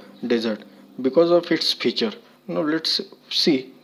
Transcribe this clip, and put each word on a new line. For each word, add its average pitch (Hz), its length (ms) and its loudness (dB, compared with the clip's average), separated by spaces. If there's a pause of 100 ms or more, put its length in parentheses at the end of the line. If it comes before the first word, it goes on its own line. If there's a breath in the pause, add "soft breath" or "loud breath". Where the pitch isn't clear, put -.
(260 loud breath)
desert 113 360 -2 (400 loud breath)
because 165 280 4
of 170 200 4
its - 220 0
feature. 113 400 -2 (340 soft breath)
Now 175 140 -4
let's 160 400 -2 (300)
see - 420 0 (100)